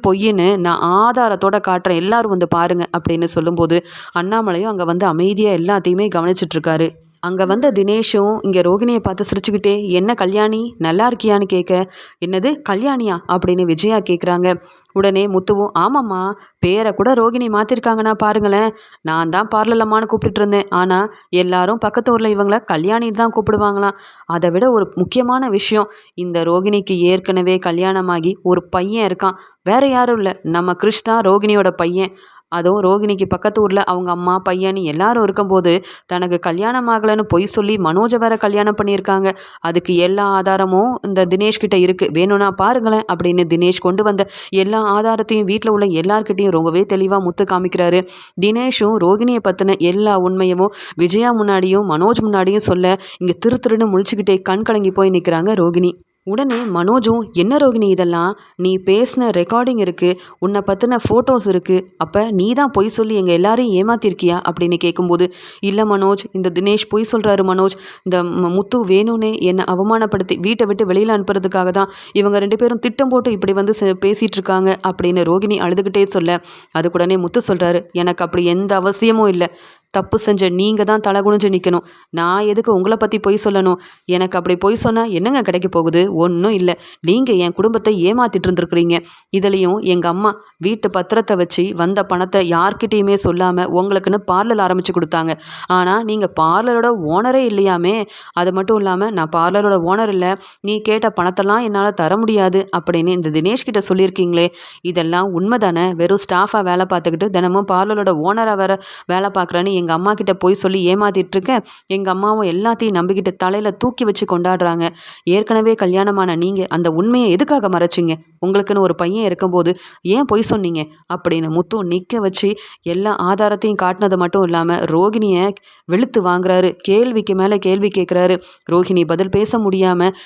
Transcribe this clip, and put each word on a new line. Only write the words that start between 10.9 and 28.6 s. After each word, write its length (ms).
இருக்கியான்னு?" 340
கேட்க, 480
"என்னது 420
கல்யாணியா?" 500
அப்படின்னு 340
விஜயா 360
கேக்குறாங்க. 640
உடனே 340
முத்துவும், 520
"ஆமாம்மா, 540
பேரை 340
கூட 220
ரோகிணி 340
மாத்திருக்காங்கன்னா 640
பாருங்களேன். 600
நான் 260
தான் 260
பார்லர் 300
அம்மான்னு 240
கூப்பிட்டுட்டு 300
இருந்தேன். 300
ஆனா 400
எல்லாரும் 500
பக்கத்து 340
ஊர்ல 160
இவங்கள 440
கல்யாணின்னு 380
தான் 220
கூப்பிடுவாங்களாம். 640
அதை 240
விட 200
ஒரு 240
முக்கியமான 540
விஷயம், 420
இந்த 300
ரோகிணிக்கு 540
ஏற்கனவே 600
கல்யாணமாகி 840
ஒரு 260